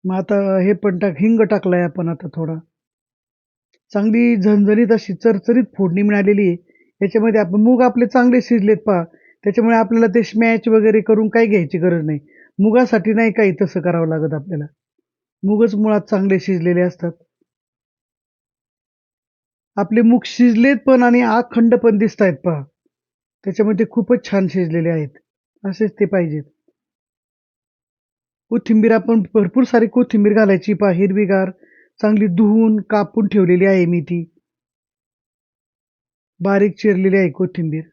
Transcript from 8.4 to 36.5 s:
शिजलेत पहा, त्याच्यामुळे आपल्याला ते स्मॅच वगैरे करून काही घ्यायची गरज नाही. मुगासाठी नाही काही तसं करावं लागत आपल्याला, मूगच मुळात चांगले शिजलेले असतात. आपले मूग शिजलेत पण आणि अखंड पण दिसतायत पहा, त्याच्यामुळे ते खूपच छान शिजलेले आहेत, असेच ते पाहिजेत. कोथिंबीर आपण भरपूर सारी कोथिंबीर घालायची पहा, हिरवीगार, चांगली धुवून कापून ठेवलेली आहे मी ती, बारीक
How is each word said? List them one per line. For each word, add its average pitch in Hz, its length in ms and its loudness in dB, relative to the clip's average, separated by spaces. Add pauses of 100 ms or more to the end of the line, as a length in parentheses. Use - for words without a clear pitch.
शिजलेत 214 360 0
पहा, 196 260 -2 (400)
त्याच्यामुळे 226 340 0
आपल्याला 226 300 2
ते 220 160 0
स्मॅच 226 440 0
वगैरे 220 340 2
करून 214 280 0
काही 233 180 2
घ्यायची 185 300 -2
गरज 170 280 0
नाही. 151 140 -4 (400)
मुगासाठी 220 540 2
नाही 220 180 0
काही 202 200 0 (100)
तसं 185 200 -4
करावं 165 260 -2
लागत 160 260 -4
आपल्याला, 151 320 -10 (760)
मूगच 208 320 0
मुळात 208 260 0
चांगले 196 380 -2
शिजलेले 180 420 -2
असतात. 175 300 -4 (2750)
आपले 214 260 0
मूग 233 240 4
शिजलेत 240 500 2 (100)
पण 262 180 4
आणि 240 180 2
अखंड 233 540 2
पण 226 220 2
दिसतायत 202 400 0
पहा, 156 260 -6 (800)
त्याच्यामुळे 208 400 -2
ते - 60 -2
खूपच 240 420 -2
छान 190 160 0
शिजलेले 170 420 -4
आहेत, 156 200 -4 (560)
असेच 196 260 -4
ते 208 140 -2
पाहिजेत. 165 380 -4 (2000)
कोथिंबीर 226 420 0
आपण 226 300 0 (120)
भरपूर 214 300 0
सारी 233 240 0
कोथिंबीर 214 460 0
घालायची 202 400 0
पहा, 196 180 0
हिरवीगार, 190 600 0 (500)
चांगली 214 260 0
धुवून 220 520 2
कापून 202 480 -2
ठेवलेली 185 380 2
आहे 190 200 2
मी 175 160 -2
ती, 165 300 -8 (2000)
बारीक 196 340 0